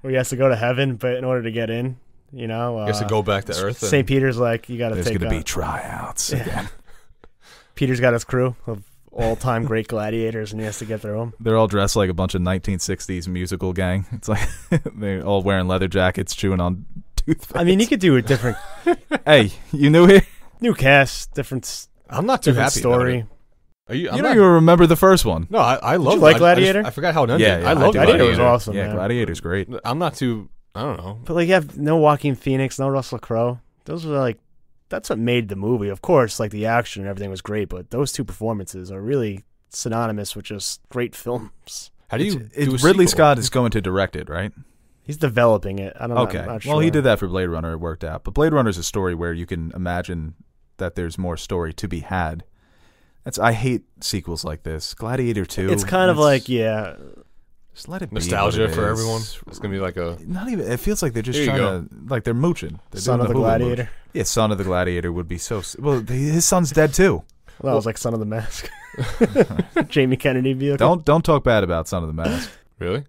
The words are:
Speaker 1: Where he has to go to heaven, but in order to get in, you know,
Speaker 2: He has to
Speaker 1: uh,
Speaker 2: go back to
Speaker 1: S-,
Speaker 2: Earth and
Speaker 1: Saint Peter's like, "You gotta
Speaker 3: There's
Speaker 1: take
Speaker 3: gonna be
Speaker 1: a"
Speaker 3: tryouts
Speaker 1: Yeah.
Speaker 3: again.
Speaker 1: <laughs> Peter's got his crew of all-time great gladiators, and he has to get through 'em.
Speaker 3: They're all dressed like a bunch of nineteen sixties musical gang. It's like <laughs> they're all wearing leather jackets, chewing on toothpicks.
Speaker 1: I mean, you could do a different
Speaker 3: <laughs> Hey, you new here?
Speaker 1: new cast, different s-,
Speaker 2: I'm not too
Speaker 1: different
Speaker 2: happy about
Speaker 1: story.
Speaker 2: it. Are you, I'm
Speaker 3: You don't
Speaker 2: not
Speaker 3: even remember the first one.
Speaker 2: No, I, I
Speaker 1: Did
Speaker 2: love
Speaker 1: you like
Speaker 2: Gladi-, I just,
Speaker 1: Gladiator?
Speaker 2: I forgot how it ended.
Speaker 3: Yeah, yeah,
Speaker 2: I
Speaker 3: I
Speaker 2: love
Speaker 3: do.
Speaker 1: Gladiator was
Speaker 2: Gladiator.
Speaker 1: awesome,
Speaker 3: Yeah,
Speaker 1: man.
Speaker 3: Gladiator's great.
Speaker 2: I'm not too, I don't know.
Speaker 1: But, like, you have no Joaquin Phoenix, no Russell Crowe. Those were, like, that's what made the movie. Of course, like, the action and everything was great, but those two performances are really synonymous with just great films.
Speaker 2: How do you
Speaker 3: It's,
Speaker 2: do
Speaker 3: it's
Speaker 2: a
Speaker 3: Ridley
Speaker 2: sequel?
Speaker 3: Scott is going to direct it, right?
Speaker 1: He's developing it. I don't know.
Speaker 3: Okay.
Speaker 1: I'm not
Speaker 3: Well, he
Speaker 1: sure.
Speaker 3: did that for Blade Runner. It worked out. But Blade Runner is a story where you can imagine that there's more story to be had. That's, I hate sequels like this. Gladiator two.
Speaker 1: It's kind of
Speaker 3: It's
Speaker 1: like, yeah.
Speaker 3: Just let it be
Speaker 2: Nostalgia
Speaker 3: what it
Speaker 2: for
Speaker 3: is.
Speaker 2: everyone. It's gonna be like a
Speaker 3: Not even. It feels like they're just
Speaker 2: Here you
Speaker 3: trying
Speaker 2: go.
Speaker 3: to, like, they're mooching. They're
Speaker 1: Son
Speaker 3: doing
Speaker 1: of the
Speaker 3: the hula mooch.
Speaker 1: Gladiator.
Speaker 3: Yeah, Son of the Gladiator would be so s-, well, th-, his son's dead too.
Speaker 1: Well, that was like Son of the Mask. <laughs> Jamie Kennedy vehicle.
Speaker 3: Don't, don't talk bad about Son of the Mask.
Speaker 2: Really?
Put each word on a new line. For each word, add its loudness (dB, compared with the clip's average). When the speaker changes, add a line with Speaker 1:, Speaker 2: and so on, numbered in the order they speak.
Speaker 1:
Where -6
he 2
has 0
to -6
go 4
to 4
heaven, 0
but -2
in -6
order 0
to -4
get -4
in, -4
you -10
know, -4
Speaker 2:
He -4
has -2
to -4
Speaker 1:
uh, -6
Speaker 2:
go 0
back -2
to -8
Speaker 1:
S-, -4
Speaker 2:
Earth -6
and -4
Speaker 1:
Saint 2
Peter's 0
like, -2
"You -10
gotta -4
Speaker 3:
There's -2
Speaker 1:
take -2
Speaker 3:
gonna -2
be 0
Speaker 1:
a" -8
Speaker 3:
tryouts -8
Speaker 1:
Yeah. -4
Speaker 3:
again. -6
Speaker 1:
<laughs> -20
Peter's 0
got 4
his -2
crew 0
of -10
all-time -2
great -2
gladiators, -4
and -8
he -6
has -8
to -10
get -6
through -6
'em. -8
Speaker 3:
They're 2
all 4
dressed 0
like 2
a -2
bunch -2
of 0
nineteen -2
sixties -6
musical -4
gang. -2
It's -10
like 2
<laughs> 0
they're -4
all 2
wearing 2
leather 0
jackets, 0
chewing 0
on -2
toothpicks. -2
Speaker 1:
I 2
mean, 4
you 4
could 0
do 6
a 4
different 0
Speaker 3:
<laughs> -2
Hey, 6
you 4
new 10
here? 10
Speaker 1:
new 2
cast, 2
different -6
s-, -12
Speaker 2:
I'm -2
not 0
too 4
Speaker 1:
different 4
Speaker 2:
happy -2
about 4
Speaker 1:
story. 2
Speaker 2:
it. -6
Are -8
you, -4
I'm -4
Speaker 3:
You -2
don't 2
Speaker 2:
not 4
Speaker 3:
even 10
remember 10
the 6
first 6
one. -2
Speaker 2:
No, 0
I, 4
I 0
Speaker 1:
Did 2
Speaker 2:
love 4
Speaker 1:
you 2
like 10
Speaker 2:
Gladi-, -
I -
just, 2
Speaker 1:
Gladiator? 6
Speaker 2:
I -4
forgot -2
how 4
it 2
ended. 4
Speaker 3:
Yeah, 4
yeah, 0
Speaker 2:
I 4
Speaker 3:
I 4
Speaker 2:
love 6
Speaker 3:
do. 2
Speaker 1:
Gladiator 6
was 4
Speaker 2:
Gladiator. 4
Speaker 1:
awesome, -2
Speaker 3:
Yeah, -2
Speaker 1:
man. -4
Speaker 3:
Gladiator's -2
great. -4
Speaker 2:
I'm -4
not -2
too, -4
I -8
don't -6
know. -12
Speaker 1:
But, -6
like, 2
you 4
have -2
no 0
Joaquin 2
Phoenix, -2
no -2
Russell -4
Crowe. -2
Those -10
were, -2
like, -2
that's -10
what -2
made 0
the -8
movie. -2
Of -10
course, 2
like, -4
the -6
action -2
and -8
everything -8
was -10
great, -6
but -12
those -2
two -6
performances -8
are -12
really -4
synonymous -6
with -14
just -10
great -6
films. -12
Speaker 2:
How -4
do 0
you -4
Speaker 3:
It's, -2
Speaker 2:
do 0
Speaker 3:
it's 0
Speaker 2:
a 4
Speaker 3:
Ridley 6
Speaker 2:
sequel? 0
Speaker 3:
Scott 6
is -4
going 0
to 0
direct -2
it, -10
right? -6
Speaker 1:
He's -10
developing 2
it. -10
I -8
don't -6
know. 2
Speaker 3:
Okay. -4
Speaker 1:
I'm -8
not -10
Speaker 3:
Well, 0
he 2
Speaker 1:
sure. 2
Speaker 3:
did 0
that 4
for -6
Blade -2
Runner. -4
It -8
worked -8
out. -10
But -8
Blade 2
Runner 2
is -4
a -8
story -2
where -4
you -8
can -8
imagine -6
that -6
there's -6
more -4
story -6
to -10
be -8
had. -6
That's, -10
I 4
hate -2
sequels -6
like -10
this. -10
Gladiator -2
two. -4
Speaker 1:
It's 0
kind 2
of 2
Speaker 3:
It's 2
Speaker 1:
like, 4
yeah. -2
Speaker 3:
Just -18
let -10
it -10
be -12
Speaker 2:
Nostalgia 0
Speaker 3:
what 2
it -4
Speaker 2:
for -2
Speaker 3:
is. -2
Speaker 2:
everyone. -2
It's -18
gonna -6
be -6
like -6
a -6
Speaker 3:
Not -8
even. -4
It -2
feels -2
like -2
they're -4
just -4
Speaker 2:
Here 0
you 0
Speaker 3:
trying -2
Speaker 2:
go. -14
Speaker 3:
to, -10
like, -4
they're -2
mooching. -2
They're -12
Speaker 1:
Son 0
Speaker 3:
doing 2
Speaker 1:
of -2
the 0
Speaker 3:
the 2
hula 2
mooch. -
Speaker 1:
Gladiator. -4
Speaker 3:
Yeah, -4
Son 0
of -2
the -4
Gladiator -2
would -6
be -8
so -6
s-, -12
well, 0
th-, -6
his 2
son's 2
dead 4
too. 4
Speaker 1:
Well, -2
that 2
was 0
like -4
Son -4
of -4
the -4
Mask. -6
<laughs> 0
Jamie 2
Kennedy 0
vehicle. -2
Speaker 3:
Don't, 2
don't 4
talk 2
bad 4
about -2
Son -4
of -6
the -8
Mask. -4
Speaker 2:
Really? -4